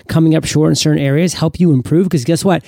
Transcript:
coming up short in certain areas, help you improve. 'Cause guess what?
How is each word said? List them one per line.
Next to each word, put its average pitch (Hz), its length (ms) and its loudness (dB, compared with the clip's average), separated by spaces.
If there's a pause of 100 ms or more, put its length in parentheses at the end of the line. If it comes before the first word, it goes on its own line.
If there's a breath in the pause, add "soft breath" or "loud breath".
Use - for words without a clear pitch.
coming 160 280 2
up 160 100 -2
short 156 240 0
in 151 60 2
certain 151 260 0
areas, 147 320 0
help - 260 -4
you 175 120 4
improve. 151 360 0
'Cause 135 160 -2
guess 165 220 -2
what? 170 220 0